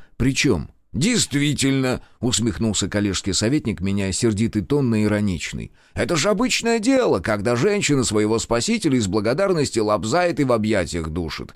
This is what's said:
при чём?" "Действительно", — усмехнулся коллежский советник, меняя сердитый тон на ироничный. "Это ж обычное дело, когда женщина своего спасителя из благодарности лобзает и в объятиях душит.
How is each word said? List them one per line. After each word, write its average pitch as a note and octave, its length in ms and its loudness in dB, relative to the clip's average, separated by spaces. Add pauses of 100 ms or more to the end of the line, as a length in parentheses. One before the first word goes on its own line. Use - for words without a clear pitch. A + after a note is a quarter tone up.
(160)
при C3 180 0
чём?" G2 340 0 (240)
"Действительно", — C3+ 1080 0 (180)
усмехнулся A2+ 640 -2
коллежский G2 460 -2
советник, A2 480 -2
меняя G2 320 -2
сердитый A2 480 0
тон C#3 300 0
на G#2+ 140 2
ироничный. G2+ 680 -2 (220)
"Это - 220 0
ж D3+ 100 0
обычное A3+ 540 0
дело, G#3+ 400 2
когда G#2+ 360 0
женщина D3 480 2
своего G#2+ 340 2
спасителя C3 600 0
из G#2+ 80 0
благодарности B2+ 720 0
лобзает A2 600 0
и D3 60 0
в B2+ 80 2
объятиях F2+ 560 0
душит. D#2 480 -8